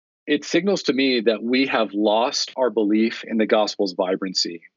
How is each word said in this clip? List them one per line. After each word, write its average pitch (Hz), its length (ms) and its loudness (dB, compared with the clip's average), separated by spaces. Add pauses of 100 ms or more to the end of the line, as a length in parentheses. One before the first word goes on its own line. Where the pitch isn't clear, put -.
(260)
it 147 200 0
signals 180 380 0
to 143 100 0
me 127 280 2
that 107 220 0
we 127 240 2
have 110 260 -2
lost 107 640 0
our 131 140 2
belief 110 560 0
in 113 120 -4
the 107 80 2
gospel's 101 480 0
vibrancy. 92 680 -4 (160)